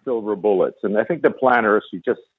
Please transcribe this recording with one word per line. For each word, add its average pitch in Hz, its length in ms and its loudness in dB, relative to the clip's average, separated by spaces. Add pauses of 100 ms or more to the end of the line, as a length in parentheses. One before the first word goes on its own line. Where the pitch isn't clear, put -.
silver 107 320 -4
bullets. 92 460 0
And 104 160 -2
I 113 60 2
think 156 180 -4
the 147 80 4
planners 113 600 2
should 90 140 -12
just 120 160 -4 (180)